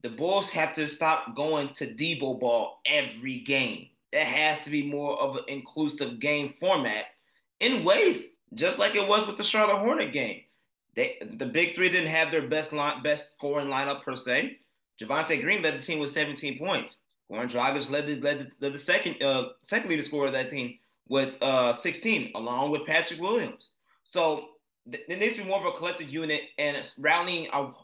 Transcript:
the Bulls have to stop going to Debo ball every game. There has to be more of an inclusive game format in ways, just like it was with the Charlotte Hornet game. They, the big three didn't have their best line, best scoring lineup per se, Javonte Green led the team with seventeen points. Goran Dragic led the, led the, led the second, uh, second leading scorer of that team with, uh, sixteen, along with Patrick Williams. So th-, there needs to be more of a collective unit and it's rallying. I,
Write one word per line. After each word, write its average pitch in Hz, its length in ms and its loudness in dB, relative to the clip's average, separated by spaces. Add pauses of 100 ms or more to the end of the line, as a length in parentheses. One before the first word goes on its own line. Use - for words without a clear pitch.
the 120 60 -6
Bulls 185 420 0
have 160 220 0
to 151 140 -2
stop 151 480 0
going 143 380 0
to 143 200 -6
Debo 135 460 -2
ball 117 460 2
every 127 540 0
game. 127 500 0 (240)
There 151 100 4
has 151 400 2
to 143 80 -8
be 147 120 0
more 143 360 -2
of 135 160 0
an 123 140 -6
inclusive 139 720 -4
game 143 400 0
format 131 460 0 (520)
in 226 240 2
ways, - 460 4 (240)
just 170 260 0
like 202 160 4
it 202 100 4
was 208 220 4
with 202 80 -6
the 208 80 -6
Charlotte 208 360 4
Hornet 247 340 2
game. 117 300 -4 (500)
They, - 280 0
the 117 240 -8
big 170 280 2
three 180 140 2
didn't 170 220 2
have 160 220 2
their 151 180 0
best 156 240 -2
line, 143 280 -2
best 147 340 -2
scoring 143 320 0
lineup 139 360 0
per 127 140 -4
se, 131 400 0 (440)
Javonte 147 400 0
Green 185 200 0
led 160 160 0
the 131 60 -10
team 156 160 -4
with 143 120 -2
seventeen 143 480 -4
points. 156 380 -4 (340)
Goran 120 180 -4
Dragic 135 400 0
led 143 180 0
the, 143 120 -2
led 143 200 0
the, 127 200 -12
led 139 140 -2
the 139 60 -10
second, 175 440 0
uh, 131 260 2 (140)
second 220 260 0
leading 156 160 0
scorer 139 220 0
of 131 60 0
that 131 160 -2
team 123 260 -6 (320)
with, 135 340 0
uh, 127 320 4
sixteen, 170 640 -2
along 123 360 -2
with 151 140 -2
Patrick 165 340 0
Williams. 185 520 -2 (320)
So 160 460 0 (420)
th-, - 160 -10
there 170 100 -6
needs 220 200 0
to 202 60 -8
be 185 40 -8
more 196 120 2
of 165 60 -4
a 175 60 2
collective 170 380 -6
unit 151 340 -2 (140)
and 143 200 0
it's - 220 -10
rallying. 165 520 2
I, 135 200 0 (120)